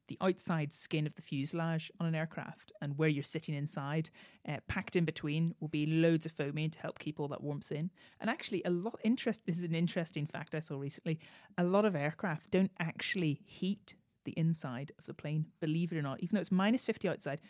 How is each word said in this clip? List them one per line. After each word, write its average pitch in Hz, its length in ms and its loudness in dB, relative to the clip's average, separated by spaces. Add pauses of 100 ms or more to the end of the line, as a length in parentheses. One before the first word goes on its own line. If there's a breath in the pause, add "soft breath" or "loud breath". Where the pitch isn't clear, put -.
the - 120 -8
outside 175 520 0
skin 151 340 -2
of 147 80 -6
the - 80 -16
fuselage 160 760 -2
on 170 60 0
an 165 100 2
aircraft - 560 -6 (100)
and 143 160 -4
where 156 120 6
you're 143 140 2
sitting - 320 -4
inside. 147 540 -2 (380 loud breath)
Uh, 147 100 -4 (100)
packed - 280 -4
in 170 100 4
between 160 540 0
will 156 100 -4
be 151 180 2
loads 160 400 6
of 160 40 -6
foaming 151 380 -2
to - 100 -10
help - 200 -8
keep 156 200 -6
all 147 100 -2
that - 120 -6
warmth 143 300 -6
in. 160 180 -2 (300 loud breath)
And 214 100 -2
actually, - 360 -4
a 180 40 2
lot 180 340 0
interest-, 226 440 2
this 170 100 0
is 175 60 -2
an 165 120 0
interesting 165 520 0
fact - 260 -8
I 156 60 -2
saw 151 180 -6
recently, 151 420 -4 (380 loud breath)
a 180 60 4
lot 196 220 6
of 196 100 4
aircraft 156 560 -2
don't 190 280 6
actually 160 680 0
heat - 500 -4 (280)
the - 100 -6
inside 151 640 0
of - 60 -20
the 160 100 -10
plane, 156 320 -2 (120)
believe 165 320 2
it 170 60 -2
or 151 60 0
not. 135 180 -2
Even 175 140 0
though 190 60 4
it's - 100 -2
minus 202 340 4
fifty 220 220 -2
outside, 147 320 -2 (100)